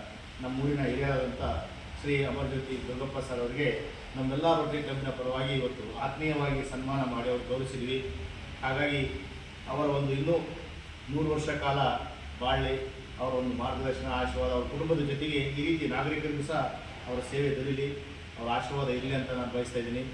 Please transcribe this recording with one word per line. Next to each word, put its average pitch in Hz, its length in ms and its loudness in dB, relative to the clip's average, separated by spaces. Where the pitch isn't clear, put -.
ನಮ್ಮೂರಿನ 139 400 2
ಹಿರಿಯರಾದಂಥ 127 600 2
ಶ್ರೀ 143 240 4
ಅಮರಜ್ಯೋತಿ 131 640 -2
ದುರ್ಗಪ್ಪ 127 300 -4
ಸರ್ 123 220 -2
ಅವರಿಗೆ 127 280 2
ನಮ್ಮೆಲ್ಲ 135 300 2
ರೋಟರಿ 147 260 2
ಕ್ಲಬ್‌ನ 135 260 -2
ಪರವಾಗಿ 131 460 0
ಇವತ್ತು 123 440 -2
ಆತ್ಮೀಯವಾಗಿ 143 720 0
ಸನ್ಮಾನ 135 300 0
ಮಾಡಿ 120 200 0
ಅವ್ರು 123 180 0
ಗೌರವಿಸಿದ್ವಿ. 131 680 -2
ಹಾಗಾಗಿ 143 400 2
ಅವರ 147 220 2
ಒಂದು 139 220 2
ಇನ್ನೂ 156 240 4
ನೂರು 156 200 2
ವರ್ಷ 147 180 2
ಕಾಲ 143 300 2
ಬಾಳಲಿ, 135 300 4
ಅವರ 127 160 0
ಒಂದು 127 220 2
ಮಾರ್ಗದರ್ಶನ, 127 560 0
ಆಶೀರ್ವಾದ, 127 400 2
ಅವ್ರ 123 140 2
ಕುಟುಂಬದ 156 320 2
ಜೊತೆಗೆ 143 400 2
ಈ 139 280 0
ರೀತಿ 156 220 2
ನಾಗರಿಕರಿಗೂ 143 540 0
ಸಹ 147 180 0
ಅವರ 127 120 -2
ಸೇವೆ 139 260 2
ದೊರೀಲಿ, 135 320 0
ಅವರ 120 120 -4
ಆಶೀರ್ವಾದ 135 380 2
ಇರಲಿ 127 260 0
ಅಂತ 127 160 0
ನಾನು 123 220 -2
ಬಯಸ್ತಾ 123 260 0
ಇದ್ದೀನಿ. 120 240 0